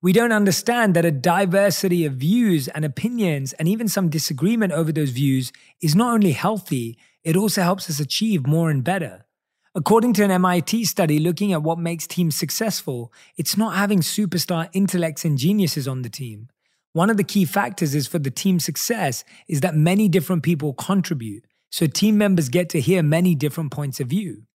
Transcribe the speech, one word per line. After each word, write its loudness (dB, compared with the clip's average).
We 4
don't 4
understand 2
that 4
a 2
diversity 2
of -4
views 2
and -6
opinions -2
and -2
even 0
some 0
disagreement 0
over 0
those 0
views 0
is 2
not 4
only 4
healthy, -4
it 0
also 0
helps 0
us -4
achieve -2
more 2
and 0
better. -4
According 4
to 4
an 4
M 4
I 2
T -2
study 0
looking 0
at 0
what -2
makes -6
teams 0
successful, -6
it's -4
not 0
having 2
superstar -2
intellects -2
and 0
geniuses 0
on -6
the -8
team. -14
One 2
of 2
the 2
key 2
factors -2
is -2
for -4
the -2
team's 0
success -4
is -2
that 0
many 4
different 0
people -2
contribute, -4
so -2
team 2
members 4
get 0
to -2
hear 2
many 4
different -4
points -8
of -4
view. -6